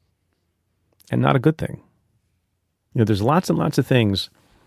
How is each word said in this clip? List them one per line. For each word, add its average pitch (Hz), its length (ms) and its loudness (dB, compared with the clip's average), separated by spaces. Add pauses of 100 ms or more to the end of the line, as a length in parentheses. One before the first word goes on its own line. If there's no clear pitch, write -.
(1120)
and 123 100 -2
not 139 160 2
a 127 40 -2
good 156 180 0
thing. - 240 -10 (1120)
You 127 60 2
know, 110 40 4
there's 101 180 0
lots 151 260 0
and 165 100 0
lots 165 200 -4
of 135 80 0
things 107 440 0 (360)